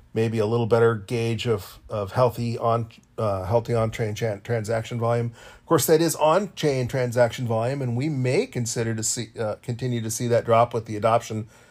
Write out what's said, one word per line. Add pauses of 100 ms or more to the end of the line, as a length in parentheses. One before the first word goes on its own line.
(140)
maybe
a
little
better
gauge
of, (100)
of
healthy
on, (300)
uh,
healthy
on-chain
tran-,
transaction
volume. (260)
Of
course,
that
is
on-chain
transaction
volume,
and
we
may
consider
to
see, (120)
uh,
continue
to
see
that
drop
with
the
adoption (240)